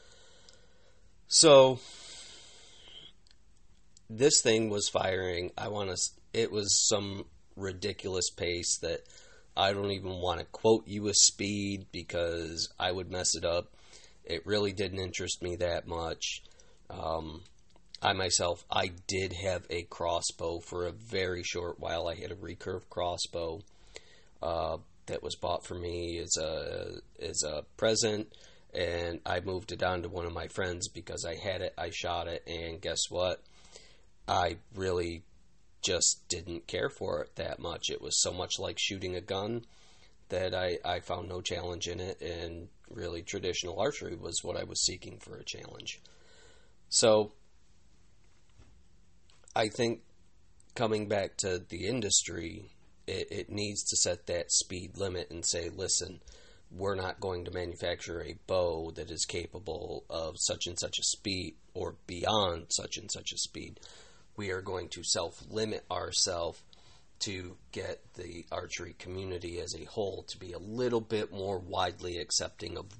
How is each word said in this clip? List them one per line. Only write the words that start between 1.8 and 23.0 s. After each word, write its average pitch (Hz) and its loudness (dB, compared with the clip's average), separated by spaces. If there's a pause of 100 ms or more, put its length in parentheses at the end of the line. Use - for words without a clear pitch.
this 127 6
thing 110 6
was 101 2
firing, 92 2
I - -4
wanna 101 -2
s-, - -4 (140)
it 113 2
was 101 4
some 101 2 (300)
ridiculous 95 -2
pace 87 0
that 82 0 (580)
I 98 6
don't 101 0
even 92 -4
wanna 87 0
quote - 6
you 104 -2
a 101 2
speed 101 4
because 85 -2
I 92 2
would 90 -4
mess 90 2
it 85 -2
up. 87 2 (520)
It - -4
really 104 2
didn't 95 -2
interest 90 -4
me 87 -2
that 85 0
much. 82 -4 (460)
Um, 82 -4 (580)
I 98 6
myself, 92 2
I 98 2 (160)
did 95 0
have 90 -2
a 85 -2
crossbow 85 -2
for 87 -4
a 85 -2
very 95 -2
short 87 -4
while. 85 -2
I 85 -2
had - -8
a 90 -6
recurve 92 -8
crossbow, 85 -2 (840)